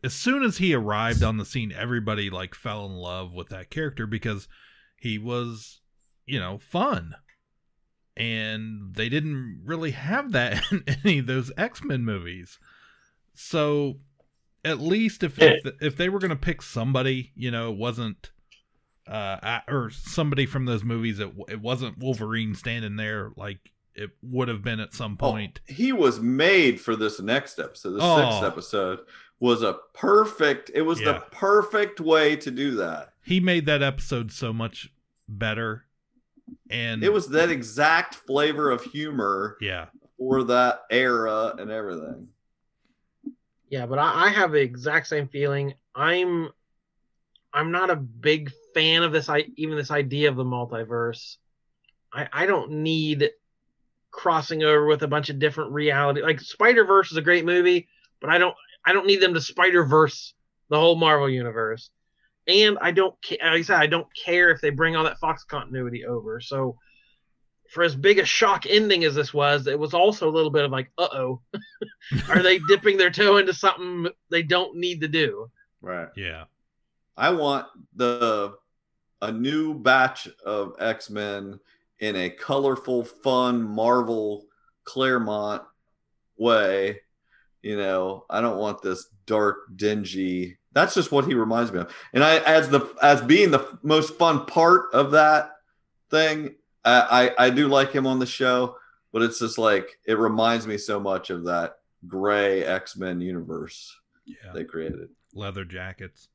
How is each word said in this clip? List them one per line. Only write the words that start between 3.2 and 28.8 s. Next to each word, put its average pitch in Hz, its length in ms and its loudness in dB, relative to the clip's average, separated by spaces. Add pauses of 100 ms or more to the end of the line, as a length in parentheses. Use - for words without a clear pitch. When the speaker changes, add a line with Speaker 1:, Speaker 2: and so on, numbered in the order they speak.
Speaker 1:
with 87 160 -14
that 92 200 -18
character 139 380 -8
because 107 400 -6 (480)
he 110 240 -6
was, 117 640 -8 (440)
you 131 140 -6
know, 92 180 -10
fun. 175 580 -6 (1000)
And 110 800 -8
they 110 140 -4
didn't 131 560 -6
really 160 260 -6
have 220 400 -6
that 120 360 -2
<laughs> - 40 -4
in 190 120 -4 (200)
any 170 160 4
of 120 80 -6
those 131 300 -4
X-Men 175 480 -6
movies. 90 540 -10 (760)
So 147 640 -2 (680)
at 151 140 -4
least 208 440 0
if, 151 180 -6
if, 151 240 6 (160)
if 143 160 -4
they 180 120 -2
were 196 100 -4
gonna 180 180 -2
pick 160 240 -4
somebody, 127 720 -4
you 123 160 -8
know, 117 200 -6
it 101 60 -8
wasn't, 113 540 -8 (760)
uh, 104 600 -8
a-, 131 60 -6
or 123 160 -4
somebody 139 560 -4
from 131 200 -6
those 117 180 -4
movies, 113 360 -4
it, 101 120 -8 (160)
it 107 140 -12
wasn't 123 360 -6
Wolverine 113 580 -4
standing 113 420 -8
there 107 400 -8
like 101 200 -12 (380)
it - 160 -14 (100)
would 123 280 -4
have 110 120 -6
been 113 180 -6
at 110 140 -12
some 104 260 -10
Speaker 2:
Oh, 135 120 0
Speaker 1:
point. 107 360 -8
Speaker 2:
he 214 240 -2
was 139 280 2
made 139 600 2
for 113 160 -2
this 107 240 -4
next 113 400 -4
episode. - 340 -10
The 165 240 2
sixth 117 260 2
Speaker 1:
Oh. - 20 -2
Speaker 2:
episode 92 540 -4 (400)